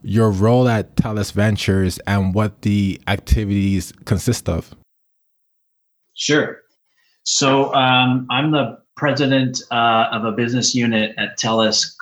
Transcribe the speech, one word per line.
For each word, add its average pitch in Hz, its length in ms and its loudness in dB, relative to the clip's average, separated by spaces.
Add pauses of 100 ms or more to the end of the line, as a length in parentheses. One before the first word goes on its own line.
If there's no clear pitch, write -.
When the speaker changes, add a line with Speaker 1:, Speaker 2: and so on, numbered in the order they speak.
Speaker 1:
your 110 280 2
role 117 380 4
at - 260 -2
TELUS 107 380 -2
Ventures 98 720 0
and 95 280 0
what 107 280 -2
the 101 460 0
activities 98 840 0 (120)
consist - 440 -2
of. 87 240 -6 (1400)
Speaker 2:
Sure. - 460 -2 (640)
So, 135 500 0
um, 127 560 2
I'm 147 220 0
the 135 260 -2 (180)
president, 135 680 0 (100)
uh, 117 400 2
of 113 120 -6
a 113 60 -2
business 117 420 -2
unit 113 460 0
at 101 180 -6
TELUS 110 640 0